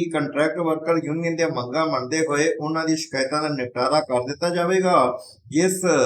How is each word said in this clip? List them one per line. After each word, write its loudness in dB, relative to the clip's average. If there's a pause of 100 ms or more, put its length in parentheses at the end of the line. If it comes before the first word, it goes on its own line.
(100)
ਕੰਟਰੈਕਟ 0
ਵਰਕਰ 0
ਯੂਨੀਅਨ -2
ਦੀਆਂ 2
ਮੰਗਾਂ -2
ਮੰਨਦੇ -2
ਹੋਏ 2
ਉਹਨਾਂ -4
ਦੀ 2
ਸ਼ਿਕਾਇਤਾਂ -4
ਦਾ -2
ਨਿਪਟਾਰਾ 0
ਕਰ 0
ਦਿੱਤਾ -2
ਜਾਵੇਗਾ, 2 (300)
ਜਿਸ 0 (220)